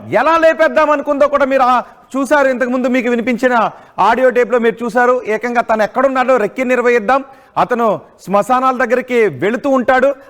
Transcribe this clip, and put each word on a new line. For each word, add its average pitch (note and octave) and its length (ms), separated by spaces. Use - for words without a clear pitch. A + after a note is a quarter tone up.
ఎలా D4+ 260
లేపేద్దాం D#4+ 540
అనుకుందో C#4+ 360
కూడా C#4 180
మీరు C4 160
ఆ B3 220
చూశారు, C#4 300
ఇంతకుముందు B3+ 400
మీకు B3 220
వినిపించిన A#3+ 600
ఆడియో A#3 300
టేప్లో A#3+ 300
మీరు A#3 260
చూశారు. B3 420
ఏకంగా A#3 340
తను A3 220
ఎక్కడున్నాడో B3+ 540
రెక్కి A3+ 280
నిర్వహిద్దాం, B3 580
అతను G#3+ 420
శ్మశానాల B3 600
దగ్గరికి A#3+ 420
వెళుతూ F#3+ 420
ఉంటాడు, C4 460